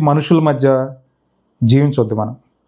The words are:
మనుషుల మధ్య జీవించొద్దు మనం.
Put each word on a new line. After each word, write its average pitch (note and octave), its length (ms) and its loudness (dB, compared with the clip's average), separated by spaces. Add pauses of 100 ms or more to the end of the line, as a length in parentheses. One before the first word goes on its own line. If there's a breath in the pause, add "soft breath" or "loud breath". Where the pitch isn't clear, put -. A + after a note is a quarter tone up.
మనుషుల D3 400 2
మధ్య C#3 200 0 (1040)
జీవించొద్దు C3+ 520 0
మనం. A2 140 -8 (320)